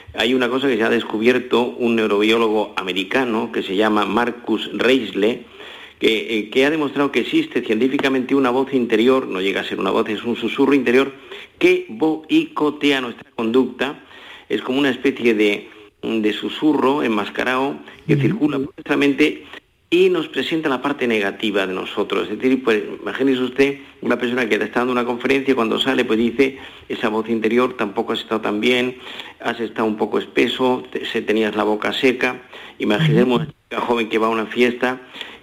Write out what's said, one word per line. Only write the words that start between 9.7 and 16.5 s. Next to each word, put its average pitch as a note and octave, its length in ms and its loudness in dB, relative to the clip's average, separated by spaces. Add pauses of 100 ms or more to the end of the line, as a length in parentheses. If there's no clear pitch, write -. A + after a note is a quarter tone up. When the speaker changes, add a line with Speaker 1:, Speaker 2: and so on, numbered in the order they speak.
Speaker 1:
una G2 120 0
voz, A2 180 0
es G2+ 160 -6
un A#2 100 -2
susurro C3 380 2
interior, B2+ 400 4 (460)
que F3+ 280 4
boicotea D3 1120 0
nuestra A#2+ 360 -10
conducta. C3 680 0 (460)
Es A2 120 -2
como B2+ 180 -2
una C#3+ 100 2
especie A#2+ 440 0
de, G#2 360 0 (320)
de A2 320 0
susurro C#3 720 0